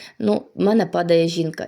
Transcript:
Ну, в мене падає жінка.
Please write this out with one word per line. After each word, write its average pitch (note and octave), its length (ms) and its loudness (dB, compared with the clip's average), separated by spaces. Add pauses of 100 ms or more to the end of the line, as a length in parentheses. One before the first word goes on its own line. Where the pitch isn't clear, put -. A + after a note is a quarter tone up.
(180)
Ну, G#3+ 240 0 (120)
в - 80 -6
мене G3+ 240 2
падає E3+ 420 2
жінка. E3 400 -4